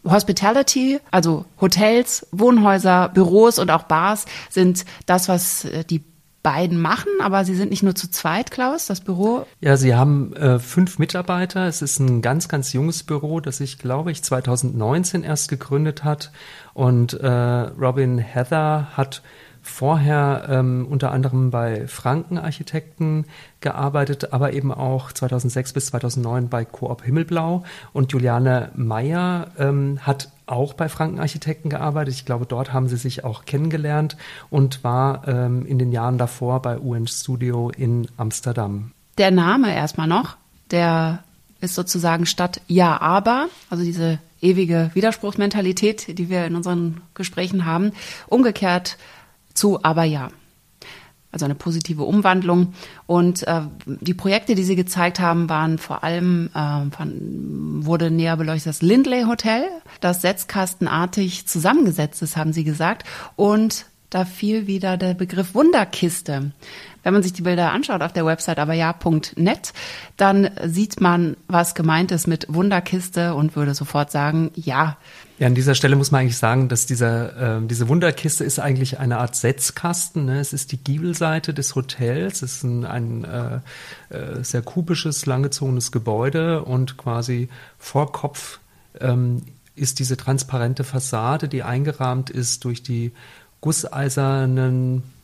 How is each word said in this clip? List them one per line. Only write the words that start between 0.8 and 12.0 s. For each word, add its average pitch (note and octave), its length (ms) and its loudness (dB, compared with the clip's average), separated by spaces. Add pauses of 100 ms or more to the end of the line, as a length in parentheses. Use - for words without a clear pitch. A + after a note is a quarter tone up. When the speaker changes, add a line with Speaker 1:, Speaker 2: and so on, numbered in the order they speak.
Speaker 1:
also E3 340 2 (160)
Hotels, G#3+ 720 4
Wohnhäuser, F#3+ 760 6
Büros F#3+ 500 6
und F3+ 120 2
auch D#3+ 120 4
Bars F#3 440 0 (220)
sind F3+ 360 4 (220)
das, F3+ 220 2
was, F3+ 360 0
äh, D#3+ 200 -6
die D#3+ 180 -2 (400)
beiden E3+ 380 0
machen, G3 300 0 (100)
aber G3 240 2
sie F#3 100 0
sind F#3+ 160 0
nicht G3 120 0
nur F#3+ 120 4
zu - 160 -6
zweit, F3 400 -4
Klaus, C4 360 -2
das F#3+ 140 -4
Büro. G3+ 440 0 (160)
Speaker 2:
Ja, C#3 160 6
sie C3 180 4
haben, C#3 400 4
äh, B2+ 240 4
fünf F3+ 400 0
Mitarbeiter. F3+ 680 -2
Es D#3 160 -4
ist - 160 -2
ein B2 240 2